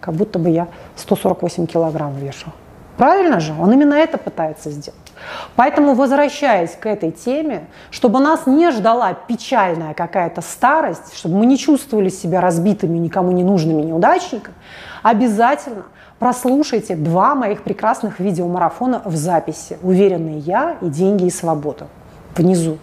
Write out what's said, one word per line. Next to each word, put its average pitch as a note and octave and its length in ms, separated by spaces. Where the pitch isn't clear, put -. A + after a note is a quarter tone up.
Как E3 140
будто G3 240
бы E3+ 100
я E3 200
сто - 200
сорок F#3 260
восемь E3+ 240
килограмм D3+ 500
вешу. C#3 300
Правильно D#4 440
же? D#3 200
Он F3+ 100
именно C#4+ 220
это D#4+ 240
пытается D#3 540
сделать. D3 280
Поэтому, C#4+ 380
возвращаясь C4 840
к - 120
этой G#3 240
теме, C4 560
чтобы B3 300
нас D#4 260
не D#4 240
ждала A3+ 420
печальная F3+ 800
какая-то E3+ 480
старость, B3+ 760
чтобы F3 220
мы G#3 80
не C4 140
чувствовали A3 500
себя F3+ 320
разбитыми, E3+ 560
никому F3+ 360
не F3+ 120
нужными D#3+ 380
неудачниками, G#3 760
обязательно A#3 800
прослушайте B3 800
два F3+ 400
моих G#3 260
прекрасных A3 560
видеомарафона F3+ 880
в E3+ 100
записи D#3+ 680
"Уверенный F3+ 560
я" B3 400
и F3+ 80
"Деньги F3+ 380
и F3+ 40
свобода" D3+ 560
внизу. E3 480